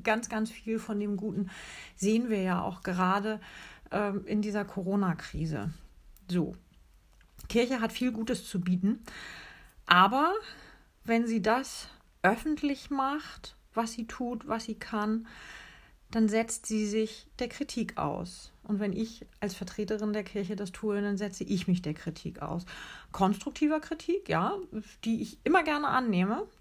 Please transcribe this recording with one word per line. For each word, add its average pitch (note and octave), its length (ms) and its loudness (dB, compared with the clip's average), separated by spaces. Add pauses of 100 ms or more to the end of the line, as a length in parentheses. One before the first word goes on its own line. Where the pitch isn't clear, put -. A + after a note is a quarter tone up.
ganz, A3+ 240 2
ganz A3 240 -2
viel A3 280 -4
von A3 200 -4
dem G#3 160 0
Guten G3 340 -2 (460)
sehen A3+ 340 4
wir G#3 120 2
ja F#3 200 2
auch - 200 -4
gerade, G3 580 2 (520)
ähm, G3+ 340 0
in G#3+ 160 2
dieser G#3 240 0
Corona-Krise. F3 1040 0 (580)
So. F3+ 300 0 (920)
Kirche B3 320 2
hat A3+ 140 0
viel B3+ 180 0
Gutes A3+ 340 -2
zu - 140 -2
bieten, F3+ 420 2 (840)
aber A3 480 8 (720)
wenn A#3 200 4
sie A3+ 160 2
das A#3 460 0 (340)
öffentlich C#4 680 2
macht, C#4 640 -4 (180)
was A3+ 200 -2
sie A3+ 140 -6
tut, A#3+ 380 -6
was A3+ 200 -4
sie A3 100 -6
kann, A3 500 -2 (840)
dann A3 160 6
setzt A3+ 380 0
sie G#3+ 220 0
sich A3 400 -2 (100)
der B3 120 -2
Kritik - 500 -4
aus. D3+ 520 -4 (120)
Und G#3 160 0
wenn G3+ 140 0
ich - 340 -6 (140)
als G3 120 -2
Vertreterin G#3 580 -2
der G#3 120 0
Kirche G3 320 -4
das F#3+ 160 -4
tue, G3+ 280 0
dann G3+ 180 0
setze G3 260 -4
ich F3+ 240 0
mich F3+ 160 4
der D3+ 100 -2
Kritik - 480 -8
aus. F3 240 -4 (460)
Konstruktiver C#4+ 680 2
Kritik, E4+ 480 -4
ja, F#3 280 2 (500)
die A3+ 160 2
ich - 220 -8
immer E4+ 180 6
gerne D4+ 260 0
annehme, A#3 600 2 (140)